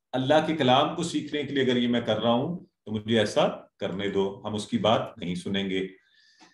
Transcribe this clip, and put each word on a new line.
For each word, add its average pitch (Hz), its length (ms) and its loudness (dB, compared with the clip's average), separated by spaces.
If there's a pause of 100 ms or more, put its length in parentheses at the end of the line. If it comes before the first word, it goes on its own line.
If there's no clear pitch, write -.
(140)
अल्लाह 135 340 4
के 156 80 0
कलाम 143 400 4
को 175 80 -4
सीखने 147 400 -4
के 131 100 -8
लिए 135 100 2
अगर 123 140 2
ये 120 100 0
मैं 120 180 0
कर 107 120 0
रहा 117 140 2
हूं 143 240 0 (300)
तो 110 60 -10
मुझे 110 280 0
ऐसा 120 260 2 (340)
करने 98 300 -4
दो, 98 360 -2
हम 107 100 -6
उसकी 104 220 -4
बात 110 420 2
नहीं 87 160 -6
सुनेंगे। 95 540 -4 (640)